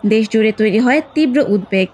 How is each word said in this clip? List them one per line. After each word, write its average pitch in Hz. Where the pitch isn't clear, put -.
দেশ 214
জুড়ে 220
তৈরি 214
হয় 254
তীব্র 285
উদ্বেগ। 190